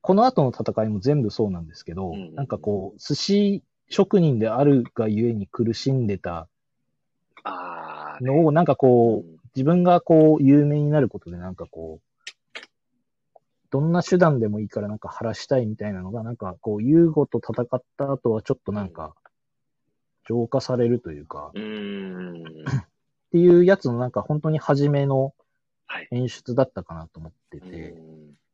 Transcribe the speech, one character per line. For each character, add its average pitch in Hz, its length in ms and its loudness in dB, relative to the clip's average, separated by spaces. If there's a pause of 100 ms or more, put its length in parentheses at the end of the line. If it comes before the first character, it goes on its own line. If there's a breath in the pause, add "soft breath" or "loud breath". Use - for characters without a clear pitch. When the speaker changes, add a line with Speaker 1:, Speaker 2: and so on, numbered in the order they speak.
Speaker 1:
こ - 140 0
の 214 100 4
後 254 200 2
の 127 60 0
戦 110 340 -4
い 110 40 -4
も 107 120 -4
全 139 220 2
部 107 80 -2
そ 110 160 -2
う 101 40 -2
な 87 100 -6
ん 82 60 -14
で 78 80 -20
す - 100 -20
け 82 100 -14
ど、 95 160 -8
Speaker 2:
う - 20 -10
ん - 20 -10
う - 40 -12
ん 90 100 -14
う - 40 -20
ん。 - 20 -20
Speaker 1:
な 139 100 -8
ん - 20 -12
か 107 120 -6
こ - 380 -6
う、 - 20 -20
寿 - 160 -6
司 202 500 0 (240)
職 202 320 2
人 147 180 2
で 110 100 0
あ 113 140 0
る 139 220 6 (100)
が 110 140 -2
ゆ 110 220 0
え 117 40 -2
に 101 120 -6
苦 113 280 -2
し - 180 -4
ん 131 140 0
で 98 120 -2
た 85 300 -10 (920)
Speaker 2:
あ 160 800 -14
ー。 127 40 -8
Speaker 1:
の 147 220 2
を、 147 60 4
な 165 100 4
ん - 20 6
か 143 120 2
こ 120 480 4
う、 - 40 -20
Speaker 2:
う - 60 -20
ん。 - 20 -20 (180)
Speaker 1:
自 131 100 -2
分 175 180 4
が 175 180 6
こ 156 400 6
う、 - 20 2
有 143 220 6
名 147 160 0
に 147 100 0
な 151 100 2
る 120 80 2
こ - 100 -10
と - 120 -16
で 87 80 -12
な 90 120 -10
ん 92 40 -12
か 85 120 -12
こ 80 340 -16
う、 - 60 -20 (1600)
ど 139 100 -2
ん 160 120 0
な 175 100 2
手 185 160 2
段 160 200 4
で 113 100 0
も 104 120 -4
い 107 40 -4
い 101 40 -10
か 107 120 -8
ら 101 80 -6
な 107 80 -10
ん - 20 -14
か - 100 -14
晴 - 200 -8
ら 107 60 -6
し - 120 -14
た 135 120 2
い 120 80 -2
み 107 100 -6
た 107 120 -8
い 104 40 -6
な 92 100 -8
の 92 80 -10
が、 110 120 -8
な 117 100 -10
ん 117 40 -12
か 92 240 -12
こ 107 160 -6
う、 107 60 -6
ユ 160 260 4
ー - 20 2
ゴ 151 160 0
と - 120 -4
戦 113 240 -6
っ 123 200 -6 (140)
た 139 160 -4
後 127 200 -2
は 107 100 -2
ち - 100 -4
ょ 131 60 -2
っ - 60 -20
と 101 80 -8
な 104 100 -6
ん 95 80 -10
か、 78 160 -14
Speaker 2:
う - 20 -14
ん。 - 20 -16 (1160)
Speaker 1:
浄 117 200 -2
化 - 120 -2
さ 127 160 -6
れ 120 120 0
る 120 100 0
と 82 140 -12
い 73 80 -14
う 73 60 -20
か、 73 280 -16
Speaker 2:
う - 40 -12
ー 104 40 -10
ん。 92 1040 -12
Speaker 1:
<clears throat> - 0 -
っ - 180 -6 (460)
て 170 80 2
い 175 180 8
う 175 80 8
や 190 120 6
つ - 100 -8
の 120 120 -2
な 123 100 -4
ん - 20 -8
か 101 120 -4
本 151 180 -4
当 156 100 -2
に 156 80 0
初 143 300 2
め 143 180 0
の 135 280 0 (540)
Speaker 2:
は - 120 -12
い。 - 100 -20
Speaker 1:
演 123 180 -2
出 - 280 -8
だ 131 80 4
っ - 80 -10
た 95 100 -12
か 85 120 -16
な 82 120 -14
と - 140 -20
思 80 80 -16
っ - 40 -20 (180)
て 78 100 -18
て、 82 320 -16
Speaker 2:
う 82 80 -20
ん。 78 340 -20 (200)